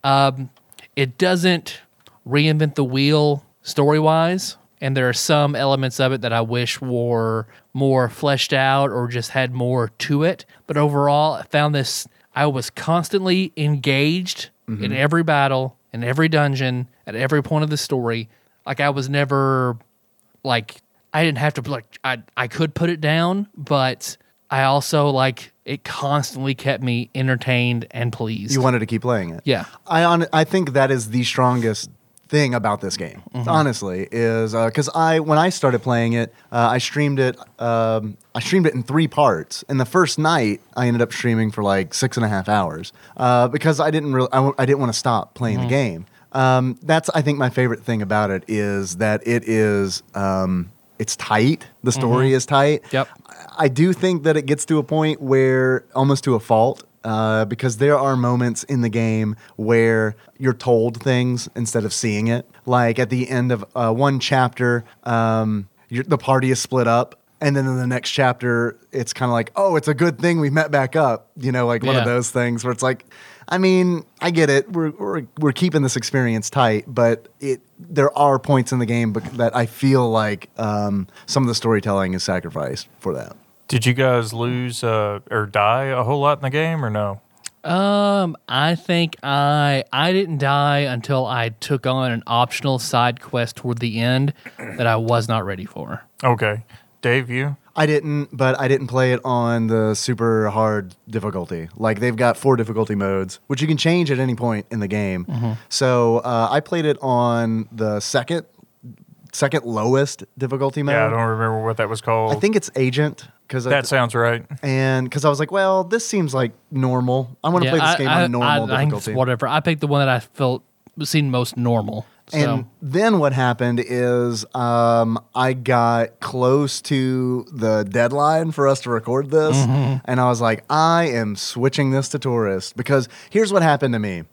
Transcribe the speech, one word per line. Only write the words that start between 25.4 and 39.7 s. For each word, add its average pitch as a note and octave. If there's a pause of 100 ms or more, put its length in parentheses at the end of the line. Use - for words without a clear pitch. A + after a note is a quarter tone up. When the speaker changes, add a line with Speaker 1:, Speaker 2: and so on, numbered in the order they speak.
Speaker 1:
it C#3
constantly C#3
kept C3+
me A#2+
entertained B2
and A#2
pleased. A2
Speaker 2:
You C3+
wanted B2+
to A2
keep A2
playing G#2
it. D#2+
Speaker 1:
Yeah. B2 (220)
Speaker 2:
I E3
hon-, E3+
I D#3+
think D#3
that C3+
is A#2
the A#2+
strongest A#2+ (380)
thing C#3+
about G#2
this F#2+
game, E2 (100)
Speaker 1:
Mm-hmm. B2
Speaker 2:
honestly, A2+
is, A2+
uh, A2+
'cause C#3+
I, D#3+
when D#3
I F3
started C3
playing A#2
it, A#2 (200)
uh, A#2
I B2+
streamed C#3+
it, B2+ (240)
um, A2+ (180)
I A#2
streamed F3+
it D3
in B2
three D#3
parts. G#2
And C#3